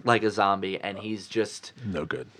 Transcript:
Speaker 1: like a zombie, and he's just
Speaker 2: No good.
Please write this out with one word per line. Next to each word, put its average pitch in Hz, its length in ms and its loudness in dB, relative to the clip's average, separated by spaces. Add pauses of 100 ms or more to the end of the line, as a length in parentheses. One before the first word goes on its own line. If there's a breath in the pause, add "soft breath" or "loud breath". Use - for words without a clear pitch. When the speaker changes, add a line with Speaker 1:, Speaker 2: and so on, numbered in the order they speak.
Speaker 1:
like 117 180 6
a 107 80 4
zombie, 98 500 2
and 95 200 -6
he's 104 280 -8
just - 440 -2 (120)
Speaker 2:
No 87 220 -2
good. 65 220 -6 (120)